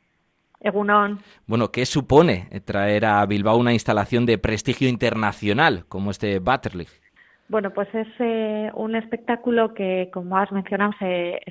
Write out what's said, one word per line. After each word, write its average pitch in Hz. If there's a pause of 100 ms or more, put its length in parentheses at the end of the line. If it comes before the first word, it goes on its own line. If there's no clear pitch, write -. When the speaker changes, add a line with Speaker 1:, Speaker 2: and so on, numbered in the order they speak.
(600)
Speaker 1:
Egunon. 208 (300)
Speaker 2:
Bueno, 113
¿qué 123
supone 139 (160)
traer 104
a 104
Bilbao 104
una 120
instalación 117
de 117
prestigio 110
internacional 110
como 98
este 101
Baterlicht? 92 (440)
Speaker 1:
Bueno, 196
pues 202
es, 220 (120)
eh, 220
un 220
espectáculo 226
que, 185
como 185
has 196
mencionado, 202
se, 180